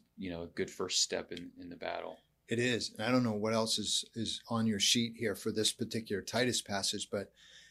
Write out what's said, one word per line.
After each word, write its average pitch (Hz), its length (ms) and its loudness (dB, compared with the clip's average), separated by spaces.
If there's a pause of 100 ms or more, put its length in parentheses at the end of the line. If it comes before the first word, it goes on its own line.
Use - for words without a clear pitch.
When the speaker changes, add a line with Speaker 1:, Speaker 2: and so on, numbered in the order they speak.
(200)
Speaker 1:
you 95 120 -4
know, 85 120 -4
a 85 60 -6
good 90 220 -4
first - 320 0
step 90 300 -2
in, 87 260 -10
in 90 120 -14
the 85 60 -12
battle. 85 420 -6 (300)
Speaker 2:
It 117 100 0
is. 120 340 0
And - 140 -6
I 120 40 4
don't 127 120 6
know 113 120 2
what 110 200 2
else 113 240 2
is, - 260 0 (100)
is 113 340 -4
on 113 180 2
your 104 140 2
sheet 117 360 4
here 110 180 0
for 110 180 -4
this 107 200 2
particular 110 500 -4
Titus 117 380 2
passage, 101 500 -2
but 98 220 -4 (380)